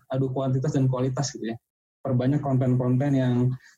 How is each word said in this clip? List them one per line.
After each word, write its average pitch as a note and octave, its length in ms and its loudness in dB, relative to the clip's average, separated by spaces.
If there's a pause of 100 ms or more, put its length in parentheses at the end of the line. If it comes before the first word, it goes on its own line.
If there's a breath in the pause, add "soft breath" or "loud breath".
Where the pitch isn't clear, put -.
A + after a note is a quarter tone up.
adu C3 240 -2
kuantitas C3+ 460 -2
dan C3+ 100 2
kualitas B2+ 460 -2
gitu A2 160 -8
ya. A2+ 80 -6 (480)
Perbanyak B2+ 340 2
konten-konten C3 760 2
yang, B2+ 340 2 (280 loud breath)